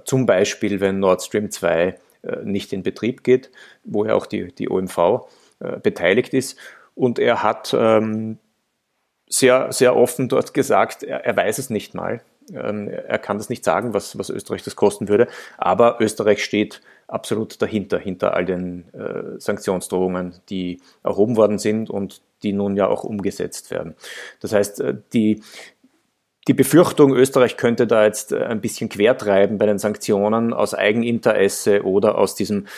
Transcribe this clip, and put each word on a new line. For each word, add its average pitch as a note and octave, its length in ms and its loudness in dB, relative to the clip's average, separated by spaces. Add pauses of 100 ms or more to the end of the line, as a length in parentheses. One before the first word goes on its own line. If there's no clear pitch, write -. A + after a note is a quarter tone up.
zum C3 220 0
Beispiel, G2+ 540 0
wenn G2 180 0
Nord F#2 240 2
Stream G#2 300 -4
zwei, F2 440 0 (260)
äh, - 220 -8
nicht G2+ 280 -6
in G2 100 -6
Betrieb G#2+ 400 -6
geht, B2+ 300 2 (320)
wo G#2+ 200 -4
ja A2 100 0
auch G2+ 120 0
die, F#2 260 -8
die - 160 -8
O F#2 120 -2
M F#2 80 -4
V, F#2+ 400 0 (320)
äh, - 180 -8
beteiligt G2+ 560 0
ist. - 240 -4 (380)
Und B2 240 0
er A#2 240 2
hat, - 340 -2
ähm, A2 600 0 (920)
sehr, B2+ 440 4
sehr B2 240 4
offen B2 320 2
dort B2+ 260 -2
gesagt, A#2 480 0
er, - 220 -8
er A2+ 120 -2
weiß G2+ 220 0
es C3+ 100 -8
nicht G#2 260 -6
mal. G2 260 -8 (320)
Ähm, G#2+ 360 -8
er - 300 -6
kann G2+ 200 -6
das G#2+ 100 -10
nicht A#2 160 -8
sagen, G#2 280 0
was, - 260 -6
was G2+ 120 -8
Österreich - 320 -8
das - 140 -12
kosten G2+ 320 2
würde. G#2 180 4 (320)
Aber A#2 420 2
Österreich G#2+ 440 0
steht - 360 -2 (280)
absolut A2 520 -6
dahinter, G2 380 -2
hinter F#2 360 -4
all F2+ 100 -2
den, F2+ 400 -6 (100)
äh, - 460 -10
Sanktionsdrohungen, F#2 920 -4 (140)
die F2+ 320 -8 (220)
erhoben G#2+ 340 0
worden G#2+ 220 4
sind A2 320 -2
und G2 320 -8 (220)
die G#2 80 -2
nun G2+ 240 -2
ja G2 100 2
auch - 160 -2
umgesetzt - 680 -8
werden. - 220 -8 (440)
Das G#2+ 140 -8
heißt, G2+ 280 0
äh, C3+ 140 -2 (180)
die, G#2+ 300 2 (1040)
die C#3 80 4
Befürchtung, D3 580 6
Österreich C3 440 4
könnte A#2 320 2
da A2 160 6
jetzt, - 260 0
äh, - 80 -2
ein A#2 220 -4
bisschen A2 280 -6
quertreiben G#2 680 2
bei G#2+ 80 2
den G#2 120 2
Sanktionen A2 760 0
aus G#2+ 220 -2
Eigeninteresse G#2+ 1120 0
oder G2+ 340 2
aus G2 160 0
diesem, G2+ 320 -4 (120)